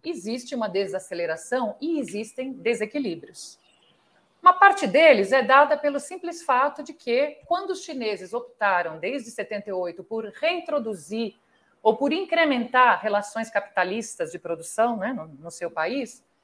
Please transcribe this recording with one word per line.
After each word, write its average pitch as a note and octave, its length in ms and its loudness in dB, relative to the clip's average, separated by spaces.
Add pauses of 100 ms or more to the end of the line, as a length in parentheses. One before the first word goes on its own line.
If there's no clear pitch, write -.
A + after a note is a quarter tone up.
existe B3 480 -8
uma A3 160 -2
desaceleração F#3 1120 -4
e D#4 200 -2
existem A3+ 520 -8
desequilíbrios. A3+ 1040 -6 (840)
Uma F4+ 100 8
parte G4 320 6
deles A#3 460 6
é B3+ 140 4
dada C#4+ 320 6
pelo C#4+ 240 -2
simples F4 420 -10
fato C4+ 400 0
de C4+ 100 -14
que, C#4 540 -2
quando F#4 240 -2
os F4+ 140 -8
chineses G#3+ 500 -6
optaram, F#3 640 -2
desde A3+ 320 -6
setenta G#3 400 -8
e - 20 -6
oito, F3+ 300 -6
por A3 220 -8
reintroduzir A3+ 1120 -4 (440)
ou A3+ 160 4
por C#4 160 0
incrementar C4 880 4
relações G#3 480 -2
capitalistas F#3+ 840 -2
de F3 80 -12
produção, A3 560 -2
né, G#3+ 160 -4
no, D#3+ 160 -8
no D3+ 240 -18
seu E3+ 180 -8
país, G#3+ 540 -4 (200)